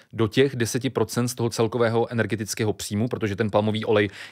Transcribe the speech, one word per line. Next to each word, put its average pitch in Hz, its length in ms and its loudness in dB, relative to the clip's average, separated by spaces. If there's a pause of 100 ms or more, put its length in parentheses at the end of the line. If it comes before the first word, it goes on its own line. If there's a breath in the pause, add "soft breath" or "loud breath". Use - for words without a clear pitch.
(140 loud breath)
do 113 140 2
těch 131 280 2
deseti 117 340 -2
procent 120 380 0
z 123 80 -6
toho 117 140 -2
celkového 117 600 0
energetického 107 640 -2
příjmu, 107 340 -2
protože 107 280 -2
ten 107 140 0
palmový 107 360 2
olej 104 240 4 (220 loud breath)